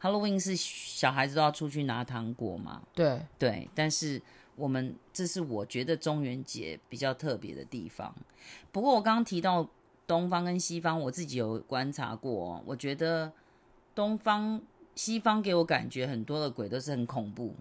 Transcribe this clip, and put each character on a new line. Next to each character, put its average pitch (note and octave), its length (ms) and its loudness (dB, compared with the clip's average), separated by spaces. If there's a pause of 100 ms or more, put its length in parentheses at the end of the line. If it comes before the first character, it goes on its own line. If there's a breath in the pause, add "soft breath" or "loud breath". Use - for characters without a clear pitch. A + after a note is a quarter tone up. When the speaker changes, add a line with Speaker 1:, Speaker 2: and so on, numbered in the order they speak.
Speaker 1:
Halloween G3+ 380 2
是 F#3 160 0
小 - 560 0
孩 C3+ 160 2
子 C#3 80 -4
都 D#3 60 6
要 D3+ 100 6
出 D3+ 180 -4
去 D3 140 -2
拿 B2 200 0
糖 A#2 300 -4
果 F#2+ 240 -4
嘛。 - 240 -10 (140)
Speaker 2:
对。 D3 260 2 (160)
Speaker 1:
对， A2+ 380 0
但 D#3 160 2
是 D3 280 -2 (360 loud breath)
我 C#3+ 120 -4
们， C3 280 0 (180)
这 F3+ 140 -2
是 F3+ 140 -2
我 A#2 220 -2
觉 A#2+ 200 -2
得 D#3 120 2
中 D3+ 280 0
元 B2+ 200 -4
节 D#2+ 360 -8 (100)
比 B2 80 -10
较 C3+ 160 0
特 C3+ 240 -2
别 F2+ 160 -8
的 C2+ 120 -10
地 G2+ 220 -8
方。 - 280 -10 (560 loud breath)
不 G3 100 -2
过 C4 140 6
我 G#3+ 60 6
刚 A3 140 6
刚 A#3 80 4
提 F3+ 160 0
到 F3 280 2 (400)
东 F3 200 2
方 F3+ 160 2
跟 F3+ 160 0
西 E3+ 200 -2
方， E3 200 2
我 C3 120 -2
自 F3 120 -4
己 C3 140 -4
有 A2+ 220 0
观 C3+ 320 -2
察 B2+ 240 -4
过 G2 380 -2
哦， E2 120 -10
我 B2 100 -4
觉 C#3+ 200 -4
得 D#3+ 360 0 (600 soft breath)
东 G#3+ 240 0
方， G#3+ 420 2 (340)
西 A3 260 0
方 G#3+ 220 4
给 F#3+ 120 4
我 E3+ 100 6
感 B2+ 260 2
觉 B2+ 180 -2
很 A#2 160 -2
多 D3 160 -2
的 D3 100 0
鬼 A2 200 -4
都 B2 100 -2
是 C#3+ 120 -4
很 B2 140 0
恐 A2+ 260 -4
怖， A2+ 300 -6